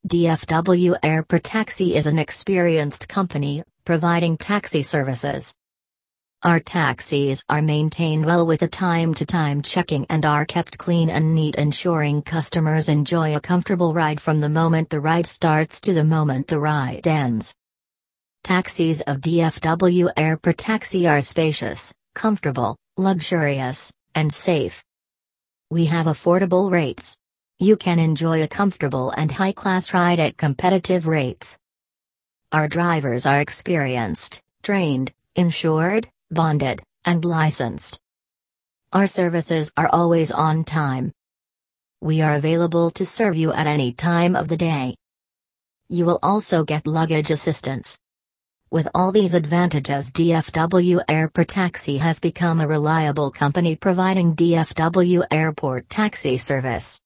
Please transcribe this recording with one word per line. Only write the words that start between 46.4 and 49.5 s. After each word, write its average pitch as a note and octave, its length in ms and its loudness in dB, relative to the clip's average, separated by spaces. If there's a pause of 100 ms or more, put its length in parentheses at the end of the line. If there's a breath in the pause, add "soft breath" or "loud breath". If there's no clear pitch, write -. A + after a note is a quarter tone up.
get D3+ 240 -4
luggage D#3 420 0
assistance. D3 720 -2 (720)
With D#3+ 220 0
all F#3 180 2
these F#3+ 220 4
advantages, D3+ 800 0